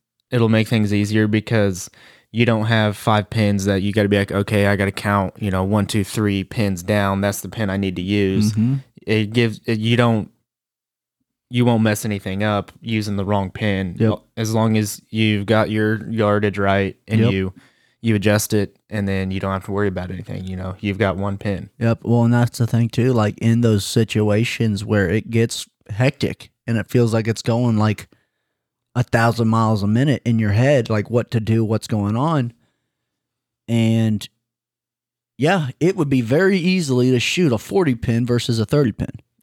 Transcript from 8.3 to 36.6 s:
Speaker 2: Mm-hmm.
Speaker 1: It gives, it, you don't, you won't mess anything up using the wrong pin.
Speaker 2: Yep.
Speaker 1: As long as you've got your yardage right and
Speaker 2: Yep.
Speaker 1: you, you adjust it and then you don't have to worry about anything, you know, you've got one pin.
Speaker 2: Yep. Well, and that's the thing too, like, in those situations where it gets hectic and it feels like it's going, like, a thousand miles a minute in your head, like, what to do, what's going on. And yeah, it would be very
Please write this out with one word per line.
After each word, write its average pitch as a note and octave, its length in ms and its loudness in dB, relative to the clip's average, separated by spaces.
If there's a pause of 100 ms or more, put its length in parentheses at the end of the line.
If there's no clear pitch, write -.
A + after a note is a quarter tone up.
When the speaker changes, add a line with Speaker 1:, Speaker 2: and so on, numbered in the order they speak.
Speaker 2:
Mm-hmm. A#2 240 0 (280)
Speaker 1:
It G#2+ 280 0
gives, A#2 320 0
it, A2+ 140 -2
you A#2 160 0
don't, A#2 360 0 (1200)
you B2 140 2
won't A#2 180 4
mess G#2+ 220 0
anything G2 380 -6
up G#2 280 -2 (100)
using G#2+ 360 -4
the G2+ 80 -4
wrong G2 260 -2
pin. F#2+ 480 -4
Speaker 2:
Yep. A2 200 2 (160)
Speaker 1:
As A2 200 -4
long A2 220 2
as G#2 220 -2 (100)
you've G#2+ 360 0
got G#2+ 240 2
your G#2+ 400 -2
yardage G#2 480 0
right G2 400 0 (100)
and A2+ 140 0
Speaker 2:
Yep. G#2+ 100 4
Speaker 1:
you, F#2+ 220 -2 (480)
you A2+ 140 2
adjust G#2 380 2
it G2+ 260 -2 (100)
and G2+ 180 -4
then F#2+ 220 -2
you F#2+ 100 -4
don't F#2+ 120 -4
have F#2+ 140 -4
to G#2+ 60 -10
worry G2+ 180 0
about F#2 200 -6
anything, F#2+ 380 -10
you F#2 80 -8
know, F#2 240 -8
you've G2+ 180 -2
got F#2+ 200 0
one G2 200 -6
pin. G2+ 320 -6 (100)
Speaker 2:
Yep. A2+ 240 0
Well, A#2 200 2
and A#2 100 4
that's A#2+ 240 0
the A#2+ 80 0
thing A#2 240 0
too, B2+ 240 0
like, G#2+ 240 0
in A#2 240 2
those A2 240 2
situations G#2+ 1000 0
where G#2 260 0
it G#2+ 200 -2
gets A2+ 380 -2 (220)
hectic - 600 -4 (160)
and A#2 120 -2
it G#2 120 -6
feels A#2+ 240 2
like A2+ 140 0
it's A2+ 160 -4
going, A#2 340 0
like, G#2+ 300 0 (880)
a B2 80 0
thousand A#2 440 0
miles A2 360 2
a G2+ 40 -2
minute B2 360 0
in A#2 160 0
your G#2+ 120 0
head, B2 380 2
like, G#2+ 200 -2
what A2+ 220 -2
to A#2 80 -2
do, A2+ 260 0
what's G#2+ 220 -4
going G#2 280 -2
on. C3+ 380 -2 (1160)
And A2+ 600 2 (1080)
yeah, D3+ 320 0 (100)
it F3+ 160 2
would D3 140 0
be C3+ 120 2
very F3 380 2